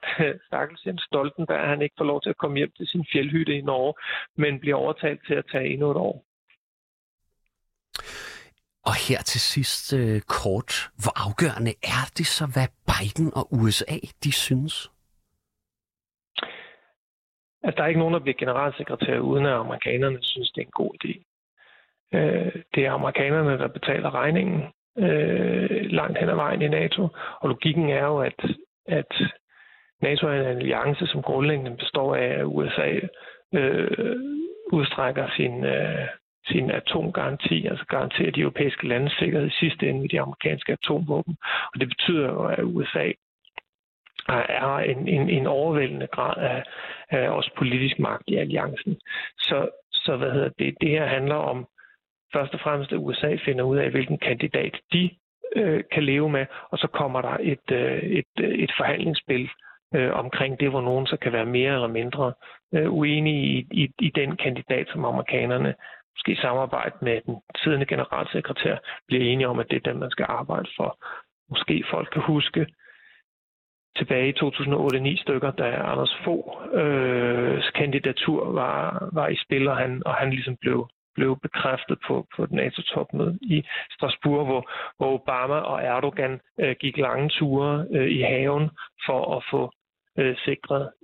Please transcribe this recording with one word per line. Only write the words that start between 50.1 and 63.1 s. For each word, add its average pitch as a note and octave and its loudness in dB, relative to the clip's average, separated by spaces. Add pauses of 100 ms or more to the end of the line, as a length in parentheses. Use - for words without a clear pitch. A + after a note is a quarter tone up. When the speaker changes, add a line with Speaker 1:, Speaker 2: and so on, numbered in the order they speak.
Speaker 1:
hvad C3 0
hedder C#3 4 (100)
det? C#3+ 0
Det D#3+ 4
her D3+ 4
handler C3+ 2
om C3+ -2 (640)
først C#3 0
og E3 -4
fremmest, C#3+ -2
at - 0
U C#3+ -2
S - -4
A D3+ 2 (100)
finder B2+ 2
ud C3 4
af, C#3+ 2
hvilken C3+ 0
kandidat C3+ -2 (180)
de, F3 4 (460)
øh, F#3 2 (100)
kan D3+ 2
leve C#3+ 2
med, C3+ 0 (260)
og D#3+ -4
så - 0
kommer B2+ -2
der B2+ -2
et, D#3+ 0
øh, B2+ 2
et, - 0
øh, - 2
et - 0
forhandlingsspil, C#3 0 (460)
øh, B2+ 2
omkring C3 -2
det, C#3+ 4
hvor C3 0
nogen B2+ 2
så - -2
kan B2 -2
være A#2 0
mere B2 2
eller B2 0
mindre, B2 -2 (400)
øh, D#3+ 4
uenige D3 4